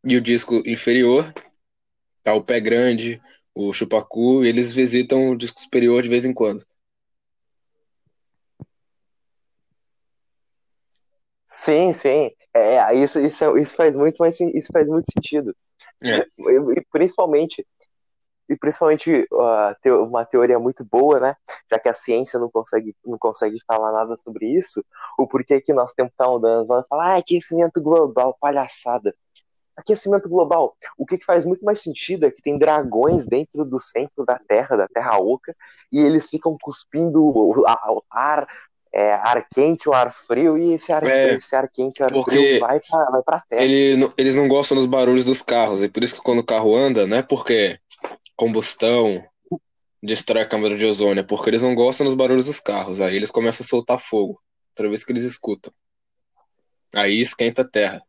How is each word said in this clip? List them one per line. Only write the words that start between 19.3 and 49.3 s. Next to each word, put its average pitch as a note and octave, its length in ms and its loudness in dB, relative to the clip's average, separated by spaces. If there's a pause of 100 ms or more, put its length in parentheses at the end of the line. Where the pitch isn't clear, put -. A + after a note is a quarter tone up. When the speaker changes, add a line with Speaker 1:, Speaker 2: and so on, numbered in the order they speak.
Speaker 2:
ah, A2 480 2
teo-, A#2+ 240 4
uma A#2 200 -4
teoria B2 340 2
muito B2 240 -4
boa, C3+ 360 2
né? C3+ 160 0 (340)
Já A2+ 100 0
que A#2+ 100 0
a A2+ 40 -2
ciência A#2+ 460 -4
não A#2+ 100 -4
consegue, A2+ 460 -4 (100)
não A#2 120 -10
consegue A2 400 -4 (100)
falar A2 240 -2
nada A2+ 260 -4
sobre A2 300 -10 (100)
isso, - 260 -6 (340)
o - 100 0
porquê C#3 340 0
que D#3 120 -2
nosso B2 220 0
tempo B2 220 -2
tá B2+ 100 0
mudando. A2+ 400 0
Vai B2 220 0
falar, E3+ 260 0
"Ah, - 20 2
aquecimento E3 640 -2
global, C3 580 2
palhaçada." B2 760 -4 (640)
Aquecimento G3+ 540 -2
global, E3 460 0 (220)
o C3+ 80 -6
que F3+ 120 -4
que - 80 -12
faz E3+ 200 2
muito F#3 200 -4
mais G#3 160 -2
sentido E3 440 -4
é C3 60 2
que - 100 -20
tem C#3+ 160 -4
dragões C#3+ 680 2
dentro C#3+ 400 -4
do C3 140 -6
centro C3+ 460 -8
da B2 120 0
Terra, A#2 400 0
da G2 100 2
Terra A#2 300 -2
Oca, A#2 380 -2 (360)
e C#3 80 0
eles D3+ 280 2
ficam D#3 340 -6
cuspindo D#3 640 -2
o, A#2 420 4
a, A2 260 0
o - 200 -2
ar, C#3 340 -2 (480)
é, G#2 200 2
ar A2 360 0
quente, D#3 380 0
o C#3+ 60 2
ar B2 180 2
frio, D#3 460 0
e E3+ 160 2
esse D#3+ 180 -6
ar, D#3 120 0
Speaker 1:
É, C3+ 320 4
Speaker 2:
esse C3 200 -8
ar C3 140 0
quente, C3 340 -4
o - 20 2
ar C3 60 0
Speaker 1:
porque B2+ 200 0
Speaker 2:
frio C#3 280 4
vai B2 220 0
pra, D#3+ 300 0
vai C3 120 0
pra E3 160 -2 (100)
Terra. A#2 140 0
Speaker 1:
ele C3+ 320 4
não, C3 220 0
eles C3+ 180 2
não C#3+ 140 2
gostam C#3 260 2
dos C3 100 2
barulhos B2+ 420 2
dos B2+ 140 0
carros, G#2+ 400 -2
e G2+ 80 -2
por A2+ 140 -4
isso A#2 120 -4
que - 60 -20
quando A#2+ 180 0
o A2+ 60 -4
carro A2 300 2
anda, B2 320 2
não A2 100 0
é C3 60 0
porque A2 560 -2 (560)
combustão A2+ 880 0 (800)